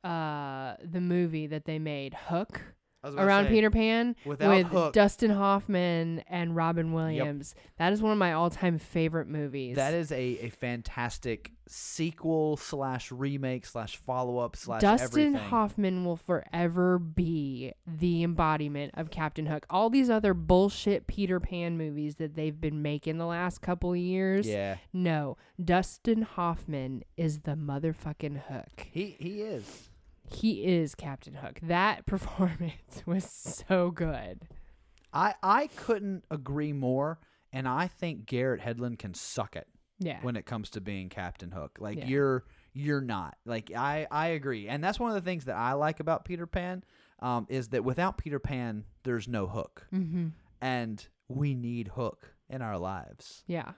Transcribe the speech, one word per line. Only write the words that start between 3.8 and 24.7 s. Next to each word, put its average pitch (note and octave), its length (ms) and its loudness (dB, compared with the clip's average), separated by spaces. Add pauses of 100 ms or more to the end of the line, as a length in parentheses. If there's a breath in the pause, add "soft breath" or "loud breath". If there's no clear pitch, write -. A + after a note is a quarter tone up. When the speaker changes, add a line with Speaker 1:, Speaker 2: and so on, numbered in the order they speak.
Speaker 2:
without C#3+ 320 2
Speaker 1:
with F#3 120 8
Speaker 2:
Hook E3+ 240 4
Speaker 1:
Dustin G#3 380 6
Hoffman F3+ 960 2
and E3+ 280 0
Robin E3 300 2
Speaker 2:
Yep. E3 80 0
Speaker 1:
Williams. D3+ 600 0 (240 loud breath)
That F3 140 4
is G#3+ 100 2
one G#3+ 100 4
of G#3+ 60 4
my F3+ 140 4
all-time E3 460 2
favorite D#3+ 500 0
movies. C3+ 480 -4
Speaker 2:
That C#3 180 2
is D#3+ 160 0
a, D3 80 -2
a B2 320 -2
fantastic A#2+ 1000 -4 (160)
sequel D#3+ 880 0
slash C3+ 560 -4
remake C3 540 -2
slash A2+ 300 -6
follow-up B2 600 -2
slash - 240 -4
Speaker 1:
Dustin G#3+ 260 6
Speaker 2:
everything. C#4+ 280 4
Speaker 1:
Hoffman G3+ 720 0
will F3 120 0
forever F3 800 2
be D#3 760 -2 (140)
the E3+ 380 2
embodiment D#3 720 2
of D#3+ 140 -6
Captain D#3 360 -2
Hook. D3+ 240 -2
All G#3 200 4
these B3+ 200 6
other G#3+ 240 6
bullshit F#3 720 4
Peter F#3 320 0
Pan E3+ 400 -2
movies D3+ 380 -4
that D#3 180 -6
they've D#3 260 -4
been D3+ 220 -2
making D3+ 360 -2
the E3+ 80 -2
last F3 340 -2
couple F3+ 320 0
of F3 60 2
years. F#3+ 500 2
Speaker 2:
Yeah. G2 300 -2 (140 loud breath)